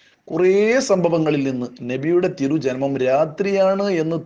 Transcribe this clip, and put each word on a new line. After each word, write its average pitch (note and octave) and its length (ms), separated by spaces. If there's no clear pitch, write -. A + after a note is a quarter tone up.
കുറേ G3 520
സംഭവങ്ങളിൽ E3 640
നിന്ന് B2 460
നബിയുടെ E3 380
തിരുജന്മം C#3 680
രാത്രിയാണ് F#3+ 960
എന്ന് E3 240